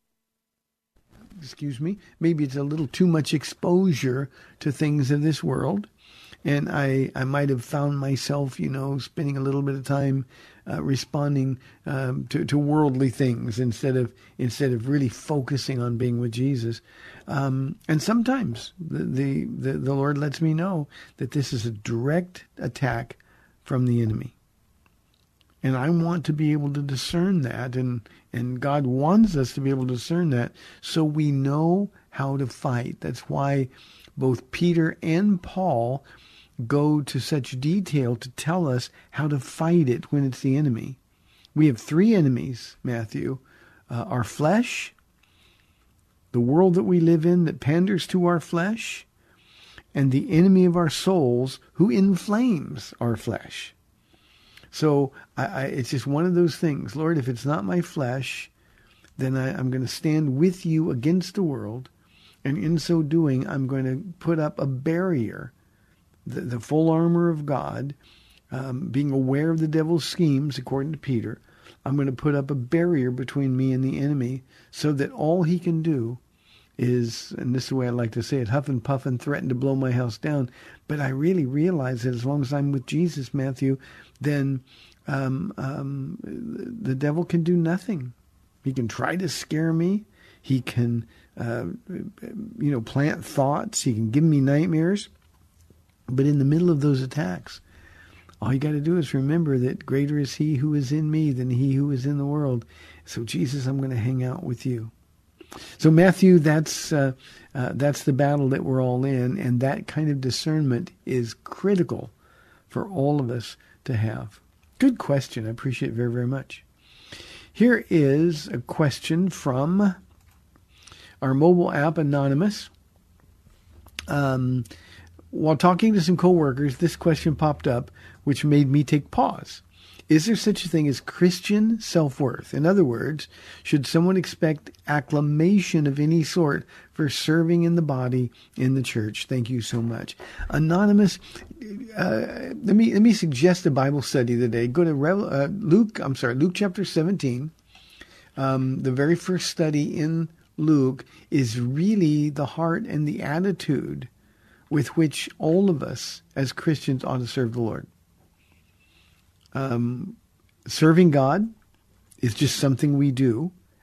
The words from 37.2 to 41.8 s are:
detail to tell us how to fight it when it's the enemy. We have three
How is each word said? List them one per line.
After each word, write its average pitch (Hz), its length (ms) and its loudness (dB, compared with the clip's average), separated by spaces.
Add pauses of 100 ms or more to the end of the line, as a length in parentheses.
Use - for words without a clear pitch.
detail 147 560 0
to 131 160 -10
tell 170 360 -2
us 123 220 -2 (220)
how 151 160 -4
to 147 120 0
fight 160 500 2
it - 220 -2
when 143 140 2
it's 127 160 -4
the 135 160 2
enemy. 135 420 -2 (560)
We 151 120 6
have 127 120 2
three 202 340 4